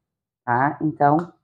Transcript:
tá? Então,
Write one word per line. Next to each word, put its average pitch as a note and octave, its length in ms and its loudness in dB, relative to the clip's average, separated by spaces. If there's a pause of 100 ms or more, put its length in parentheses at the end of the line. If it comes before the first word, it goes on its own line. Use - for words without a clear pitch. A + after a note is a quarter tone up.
(460)
tá? C3 360 -2
Então, D3+ 520 0 (100)